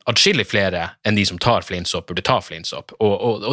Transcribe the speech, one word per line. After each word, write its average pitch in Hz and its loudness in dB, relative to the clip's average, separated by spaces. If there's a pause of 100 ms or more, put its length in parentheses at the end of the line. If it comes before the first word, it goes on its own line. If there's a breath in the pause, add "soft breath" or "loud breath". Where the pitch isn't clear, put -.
adskillig 123 2
flere 90 0 (180)
enn 107 4
de 101 4
som 90 -4
tar 110 2
fleinsopp, 87 -6
burde 87 -4
ta 127 2
fleinsopp. - -12
Og, 104 4
og, 104 0